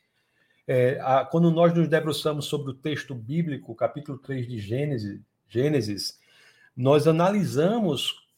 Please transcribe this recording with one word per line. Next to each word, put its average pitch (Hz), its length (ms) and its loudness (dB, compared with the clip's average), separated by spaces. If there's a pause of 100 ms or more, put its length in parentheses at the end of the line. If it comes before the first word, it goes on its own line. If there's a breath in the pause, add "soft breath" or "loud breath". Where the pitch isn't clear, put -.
(640)
É, 127 360 2
a, 131 240 2
quando 170 260 4
nós 170 220 4
nos 165 160 2
debruçamos 151 560 0
sobre 143 260 -6
o 127 40 -10
texto 139 380 -8
bíblico, 131 640 -6
capítulo 135 440 -6
três 131 280 -8
de 120 120 -10
Gênesis, 107 600 -6 (300)
Gênesis, 117 720 -2 (560 soft breath)
nós 135 300 4
analisamos, 170 1200 0 (100)